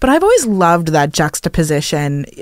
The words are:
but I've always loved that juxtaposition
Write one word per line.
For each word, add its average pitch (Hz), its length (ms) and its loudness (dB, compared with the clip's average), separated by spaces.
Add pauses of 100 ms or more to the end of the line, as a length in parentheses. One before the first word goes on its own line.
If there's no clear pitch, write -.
but 262 100 2
I've 320 120 2
always 415 240 4
loved 175 420 2
that 151 240 0
juxtaposition 151 1120 -2 (160)